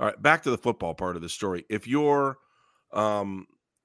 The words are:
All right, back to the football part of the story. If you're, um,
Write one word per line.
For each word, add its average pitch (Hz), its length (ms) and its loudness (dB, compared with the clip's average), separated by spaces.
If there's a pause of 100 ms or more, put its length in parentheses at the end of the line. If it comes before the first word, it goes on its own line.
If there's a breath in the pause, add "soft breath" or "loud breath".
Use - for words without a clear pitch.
All - 80 0
right, - 140 -4
back 156 220 6
to 135 80 2
the 113 60 2
football 95 360 -2
part 90 240 -4
of 82 40 -8
the 85 60 -8
story. 90 420 -4
If 107 160 -2
you're, 139 520 2 (560 soft breath)
um, 101 540 -2 (380)